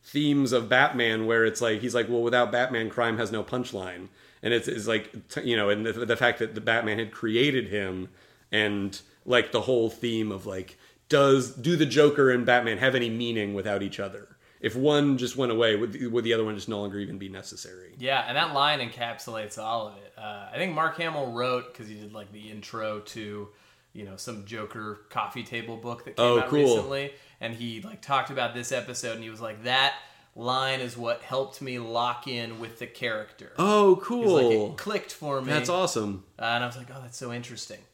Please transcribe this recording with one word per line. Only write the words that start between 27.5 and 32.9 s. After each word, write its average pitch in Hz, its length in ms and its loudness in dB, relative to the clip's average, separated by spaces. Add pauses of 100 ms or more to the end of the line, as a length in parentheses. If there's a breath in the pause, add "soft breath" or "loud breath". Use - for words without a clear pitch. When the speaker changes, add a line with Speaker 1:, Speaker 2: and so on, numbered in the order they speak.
Speaker 2:
he, 113 280 -8
like, 110 200 -16
talked 139 300 0
about 120 240 -2
this 120 160 -6
episode, 123 420 -6
and 113 100 -10
he 113 60 -12
was 110 120 -16
like, 110 220 -10
"That 131 300 2 (420 loud breath)
line 131 440 0
is 117 180 -8
what 117 240 -2
helped 135 400 -4
me 131 160 -6
lock 120 500 -2
in 117 320 -6
with 113 200 -12
the 120 80 -8
character." - 720 -8